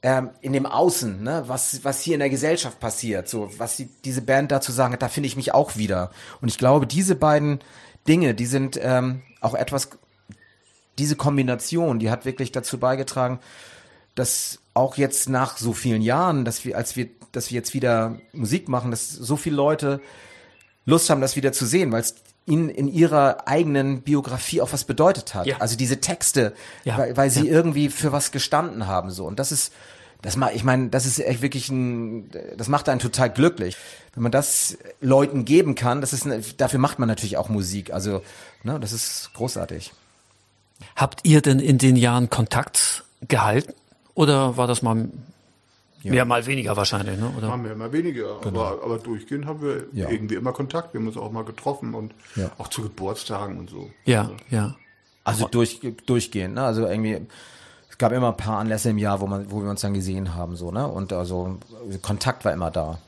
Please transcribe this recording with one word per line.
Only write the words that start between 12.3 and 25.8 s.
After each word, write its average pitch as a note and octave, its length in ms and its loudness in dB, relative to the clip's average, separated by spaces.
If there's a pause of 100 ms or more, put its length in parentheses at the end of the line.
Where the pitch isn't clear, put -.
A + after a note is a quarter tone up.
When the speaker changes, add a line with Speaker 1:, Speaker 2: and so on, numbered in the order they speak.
Speaker 1:
dazu C3 260 -4
beigetragen, B2+ 600 0 (760)
dass - 440 -2 (140)
auch C3 240 2
jetzt C#3 320 0
nach C3 280 0
so A2+ 160 -2
vielen A2+ 280 0
Jahren, C#3+ 440 2
dass A2+ 200 -4
wir, B2+ 120 -4
als - 200 -4
wir, B2 100 -4 (240)
dass - 180 -6
wir B2 60 -4
jetzt A#2 180 -4
wieder A2+ 460 2 (140)
Musik C3 340 -2
machen, B2 240 -2
dass - 180 -6
so B2+ 280 -4
viele D3 180 -2
Leute C#3+ 460 2 (840)
Lust D#3+ 240 6
haben, C#3+ 120 4
das C3+ 140 0
wieder C3+ 180 2
zu C3 120 0
sehen, D3+ 280 2
weil's A2+ 220 0 (300)
ihnen D#3+ 240 2
in C#3 200 -2
ihrer D3+ 580 4
eigenen C#3 540 2
Biografie C#3 600 0
auch C3 120 -2
was C#3 100 -2
bedeutet D#3 500 2
hat. F#2 140 -2
Speaker 2:
Ja. C3+ 120 0
Speaker 1:
Also A2 180 0
diese C3 240 0